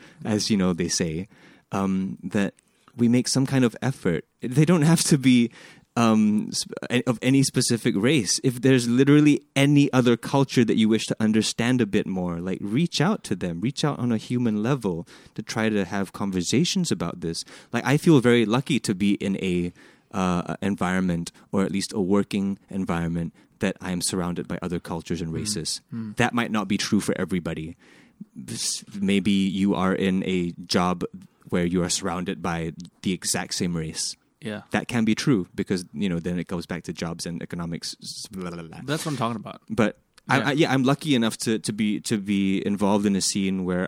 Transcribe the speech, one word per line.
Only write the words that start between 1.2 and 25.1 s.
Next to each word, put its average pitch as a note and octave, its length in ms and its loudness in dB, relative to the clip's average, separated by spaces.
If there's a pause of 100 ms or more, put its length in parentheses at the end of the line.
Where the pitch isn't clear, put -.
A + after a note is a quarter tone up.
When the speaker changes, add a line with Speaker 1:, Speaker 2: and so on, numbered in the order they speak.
Speaker 1:
um, F#2+ 520 -2
that G2 300 -4 (440)
we A#2+ 100 4
make B2 220 2
some C3+ 160 0
kind C3 200 2
of A2 160 0
effort. F#2 440 -2 (160)
They B2+ 240 2
don't E3 180 4
have D#3 220 6
to D#3 120 4
be, B2 320 6 (460)
um, A2 580 4
sp-, - 160 -6 (220)
a-, B2 180 0
of A2+ 140 0
any C3+ 200 4
specific B2 540 0
race. A#2 460 2
If B2 180 0
there's B2+ 260 4
literally C#3 540 6 (140)
any C#3+ 360 6
other B2 240 6
culture C3+ 480 2
that A2 140 2
you A2 120 6
wish A2 180 2
to - 120 -2
understand A2+ 640 2
a G#2+ 60 2
bit G2+ 180 0
more, F2 340 -4
like, F2+ 220 -6
reach C3 400 0
out - 240 0
to G#2+ 100 -4
them, F2 260 -6
reach - 220 -4
out D3 140 -2
on A#2+ 140 -2
a A2+ 60 0
human A2+ 440 -2
level G#2+ 460 -2 (260)
to - 80 -10
try A2 280 -2
to G#2 160 0
have G2 280 -4
conversations A2 800 0
about F2 300 -4
this. E2 220 -6 (280)
Like, A#2 140 -4
I C3+ 120 4
feel D3+ 240 6
very A#2+ 240 6
lucky A#2 360 0
to A2+ 120 0
be G2+ 220 2
in G2 220 -2
a, F2 360 -2 (380)
uh, F2+ 500 -2
environment, F#2 720 -2 (200)
or G2 120 0
at - 80 -2
least F#2+ 220 -4
a - 60 -4
working G2 600 0 (100)
environment, E2+ 640 -4 (240)
that G2 240 -2
I F2+ 100 -8
am F2+ 120 -4
surrounded F2 440 -4
by F2 140 -8
other F2 180 -6
cultures E2+ 420 -8